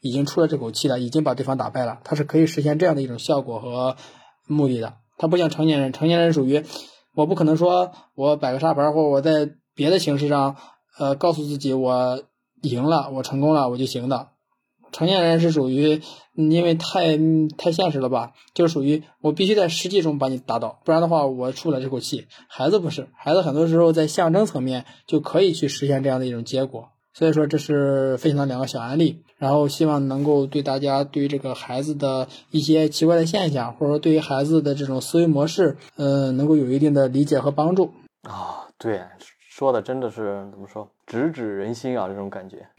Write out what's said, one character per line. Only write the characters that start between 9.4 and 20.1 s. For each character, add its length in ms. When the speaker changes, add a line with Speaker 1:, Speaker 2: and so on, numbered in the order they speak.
Speaker 1:
别 160
的 80
形 200
式 100
上， 280
呃， 180
告 160
诉 120
自 140
己 140
我 500
赢 220
了， 280
我 100
成 180
功 120
了， 160
我 80
就 100
行 220
的。 200
成 180
年 160
人 160
是 100
属 200
于， 300
嗯， 160
因 100
为 120
太， 440
太 160
现 180
实 80
了 100
吧， 240
就 120
是 60
属 120
于 180
我 120
必 140
须 80
在 140
实 200
际 140
中 160